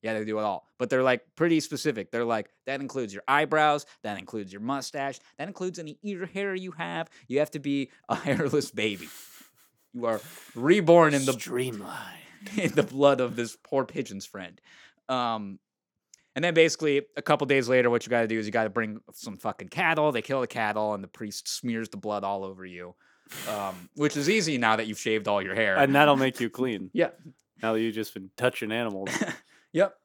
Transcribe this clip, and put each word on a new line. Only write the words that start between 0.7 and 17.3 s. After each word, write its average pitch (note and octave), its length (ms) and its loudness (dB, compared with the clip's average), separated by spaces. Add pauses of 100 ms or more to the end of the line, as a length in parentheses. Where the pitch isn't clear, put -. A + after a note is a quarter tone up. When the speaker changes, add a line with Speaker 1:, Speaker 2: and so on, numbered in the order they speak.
Speaker 1:
But B2 120 -2
they're, B2+ 140 4
like, B2 200 4 (120)
pretty E3 240 4
specific. C3+ 520 -4
They're A#2+ 140 -2
like, A2+ 240 -2 (160)
"That C3+ 160 -4
includes B2 320 -6
your G2 140 -14
eyebrows. D3+ 580 4 (180)
That G#2 140 -6
includes F#2+ 360 -10
your G2+ 80 -12
mustache. C#3 580 -6 (180)
That D3 100 -8
includes F3+ 320 -8
any D#3 240 -14
ear G3 220 -8
hair F#3+ 300 -6
you F#3 160 -8
have. E3 380 -8 (180)
You B2+ 120 0
have D3+ 120 0
to D3+ 80 -8
be C#3 300 -4 (180)
a - 80 0
<laughs> - 120 -6
hairless C#3+ 440 0
baby. G#2 380 -4 (840)
You A#2+ 120 -6
are A2+ 160 0 (340)
reborn D#3+ 580 8
in C3+ 120 2
the" C3 80 2
Speaker 2:
Streamlined. A2+ 840 -6 (160)
Speaker 1:
<laughs> - 260 -10
"in F#3+ 140 0
the D3 120 2
blood C#3 360 4
of A#2+ 160 -2
this A#2 260 -6
poor C3+ 240 -2
pigeon's G2+ 400 -10
friend." F2 360 -16 (480)
Um, A2+ 500 -4 (760)
and D3+ 100 -2
then F3 80 2
basically, D#3 480 6 (160)
a D3 40 -10
couple C#3+ 260 2